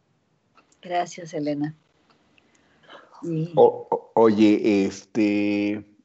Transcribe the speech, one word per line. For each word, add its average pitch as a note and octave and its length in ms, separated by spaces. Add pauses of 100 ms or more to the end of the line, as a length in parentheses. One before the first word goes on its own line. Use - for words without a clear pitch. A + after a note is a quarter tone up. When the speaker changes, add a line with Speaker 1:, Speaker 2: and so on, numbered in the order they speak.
(800)
Speaker 1:
Gracias, F3 520
Elena. D3 400 (1500)
Y E3 340
Speaker 2:
O-, - 340
o-, - 260
oye, G#2+ 720
este, G#2 1000 (200)